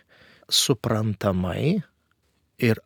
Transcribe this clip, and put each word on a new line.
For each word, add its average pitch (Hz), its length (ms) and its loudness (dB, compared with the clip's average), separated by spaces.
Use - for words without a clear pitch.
suprantamai 107 1300 0
ir 113 260 2